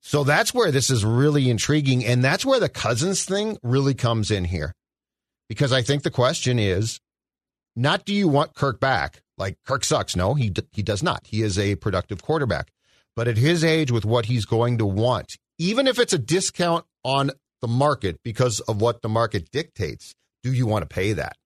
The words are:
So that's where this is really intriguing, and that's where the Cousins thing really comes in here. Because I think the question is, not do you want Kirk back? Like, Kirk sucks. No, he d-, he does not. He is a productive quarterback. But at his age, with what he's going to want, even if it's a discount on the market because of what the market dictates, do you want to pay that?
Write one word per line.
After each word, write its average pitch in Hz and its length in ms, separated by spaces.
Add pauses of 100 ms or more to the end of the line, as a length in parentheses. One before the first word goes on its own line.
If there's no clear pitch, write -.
So 147 200
that's 151 320
where 226 160
this 135 180
is 120 160
really 131 460
intriguing, 131 540
and 123 180
that's 156 240
where 269 140
the 175 80
Cousins 135 560
thing 208 400
really 135 300
comes 113 360
in 98 140
here. 85 280 (760)
Because 120 240
I 131 100
think 143 220
the 160 80
question 123 480
is, 101 400 (760)
not 151 300
do 202 100
you 202 140
want 147 260
Kirk 139 240
back? 110 420 (180)
Like, 95 280
Kirk 131 180
sucks. 113 320
No, 92 160
he 135 160
d-, 90 140 (100)
he 104 100
does 92 200
not. 160 240
He 107 160
is 101 160
a 101 160
productive 92 480
quarterback. 139 480 (440)
But 117 140
at 113 80
his 156 260
age, 160 280
with 110 160
what 117 180
he's 113 220
going 117 320
to 110 80
want, 107 500 (220)
even 220 280
if 247 120
it's 240 160
a 170 40
discount 170 680 (180)
on 139 280 (280)
the 120 80
market 123 540
because 117 380
of 107 200
what 117 220
the 110 80
market 107 400
dictates, 107 640 (280)
do 131 120
you 123 120
want 104 220
to - 60
pay 98 180
that? 73 340